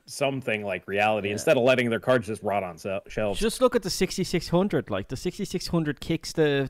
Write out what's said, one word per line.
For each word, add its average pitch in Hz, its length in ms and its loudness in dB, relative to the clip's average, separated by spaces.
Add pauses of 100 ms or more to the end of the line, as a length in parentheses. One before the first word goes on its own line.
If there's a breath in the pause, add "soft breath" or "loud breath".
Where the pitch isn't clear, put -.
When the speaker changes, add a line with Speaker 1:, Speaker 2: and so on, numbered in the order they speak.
Speaker 1:
something 127 560 -2
like 92 240 -4
reality 104 400 2
Speaker 2:
Yeah. 104 60 0
Speaker 1:
instead 139 220 2
of 127 80 4
letting 123 280 4
their 113 80 0
cards 127 280 2
just 107 140 -6
rot 101 220 0
on 87 160 -10
se-, 98 280 -6
shelves. 104 320 -2
Speaker 2:
Just 214 220 0
look 254 140 4
at 220 80 0
the 170 80 -2
sixty-six - 580 -2
hundred. 175 420 0
Like, 101 180 -4
the 131 80 -8
sixty-six 180 500 -6
hundred 156 340 0
kicks - 320 -4
the 139 360 2